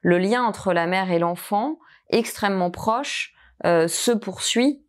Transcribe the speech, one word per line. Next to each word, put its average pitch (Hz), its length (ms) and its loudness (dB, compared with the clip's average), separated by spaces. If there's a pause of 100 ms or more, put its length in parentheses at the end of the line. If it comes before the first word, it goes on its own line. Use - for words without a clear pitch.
le 175 160 4
lien 226 260 0
entre 196 280 -2
la 170 140 2
mère 185 240 0
et 170 80 2
l'enfant, 202 600 -2 (300)
extrêmement 196 600 0
proche, - 640 -4 (320)
euh, 170 220 4
se - 240 0
poursuit 233 760 0